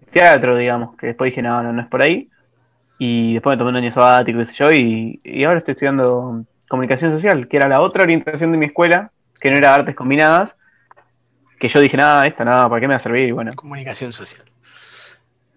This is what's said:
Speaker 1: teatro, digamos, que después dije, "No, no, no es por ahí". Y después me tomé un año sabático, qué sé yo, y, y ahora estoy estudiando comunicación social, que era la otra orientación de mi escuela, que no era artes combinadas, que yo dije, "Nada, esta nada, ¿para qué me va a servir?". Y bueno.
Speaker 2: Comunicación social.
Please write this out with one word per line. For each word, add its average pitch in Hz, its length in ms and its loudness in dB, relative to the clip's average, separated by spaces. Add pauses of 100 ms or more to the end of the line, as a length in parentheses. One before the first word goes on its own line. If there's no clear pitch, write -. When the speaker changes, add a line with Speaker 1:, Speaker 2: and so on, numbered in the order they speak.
(120)
Speaker 1:
teatro, 139 440 4
digamos, 120 400 -4
que 123 120 -12
después 123 220 -4
dije, 127 120 -6
"No, 120 200 -4
no, 117 100 -8
no 120 100 -6
es 120 60 -18
por 127 140 0
ahí". 170 260 0 (680)
Y 117 360 -2
después 135 200 0
me 123 40 -2
tomé 123 120 -2
un 123 60 -2
año 120 160 -4
sabático, 123 480 4
qué 117 60 -4
sé - 80 -16
yo, 151 180 2
y, 113 520 -2
y - 200 -6
ahora 170 140 2
estoy 160 140 -6
estudiando 123 720 -2 (240)
comunicación 127 440 -2
social, 156 360 -2
que - 80 -2
era 139 120 2
la 135 120 2
otra 185 220 0
orientación 165 500 0
de 165 60 0
mi 151 80 0
escuela, 175 440 0 (300)
que 139 100 -2
no 139 60 2
era 143 180 6
artes 139 200 0
combinadas, 156 600 0 (1040)
que 117 100 -4
yo - 120 2
dije, 139 160 2
"Nada, 143 300 4
esta 147 180 -6
nada, 123 240 2
¿para 117 120 -2
qué 135 80 -2
me 139 60 0
va - 20 0
a 123 40 -6
servir?". 123 280 -2
Y 117 40 -4
bueno. 120 220 -8
Speaker 2:
Comunicación 135 580 -16
social. - 320 -18 (1120)